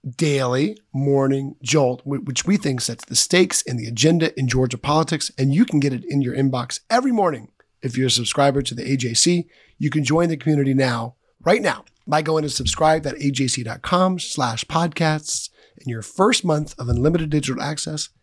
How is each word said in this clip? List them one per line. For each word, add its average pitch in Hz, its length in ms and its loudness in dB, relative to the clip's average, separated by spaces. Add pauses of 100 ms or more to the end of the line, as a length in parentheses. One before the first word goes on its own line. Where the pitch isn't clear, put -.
Daily 139 720 0 (140)
Morning 139 680 0
Jolt, 127 400 0
wh-, 139 220 -6
which 127 200 -6
we 196 120 2
think 135 240 -2
sets - 260 -8
the 120 100 -4
stakes - 500 2
and 127 120 -4
the 110 80 -6
agenda 156 520 2
in 135 100 0
Georgia 123 300 0
politics. 151 600 -2
And 135 160 2
you 208 100 6
can 151 160 0
get 139 120 2
it 117 120 -6
in 139 180 0
your 123 120 -2
inbox 131 460 -2 (100)
every 254 220 2
morning 165 400 0 (300)
if 123 140 -4
you're 131 120 2
a - 20 2
subscriber 135 520 2
to 120 120 -6
the 120 160 -6
A 139 80 2
J 117 160 -2
C. 175 340 2 (300)
You 147 120 0
can 151 140 0
join 165 240 2
the 160 80 -2
community 139 380 2
now, 123 400 0 (260)
right 214 220 2
now, 165 220 -2 (220)
by 156 160 2
going 156 200 0
to 151 60 -2
subscribe 156 540 2
dot 143 180 -4
A 143 100 2
J 135 160 0
C 123 160 -4
dot 110 200 -10
com 185 360 2
slash 120 460 -4
podcasts. 160 840 -2 (260)
And - 100 -14
your 113 160 -6
first 208 420 0
month 151 340 0
of 120 100 -8
unlimited 151 420 2
digital 143 320 -2
access 151 460 -6 (140)